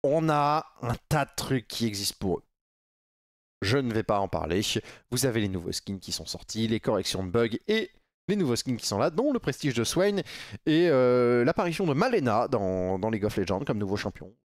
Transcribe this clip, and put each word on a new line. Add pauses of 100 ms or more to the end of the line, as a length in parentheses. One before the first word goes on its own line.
On
a (160)
un (140)
tas
de
trucs
qui
existent
pour
eux. (1160)
Je
ne
vais
pas
en
parler. (500)
Vous
avez
les
nouveaux
skins
qui
sont
sortis,
les
corrections
de
bugs (100)
et (360)
les
nouveaux
skins
qui
sont
là,
dont
le
prestige
de
Swain (480)
et,
euh,
l'apparition
de
Malena
dans,
dans
League
of
Legends
comme
nouveau
champion. (160)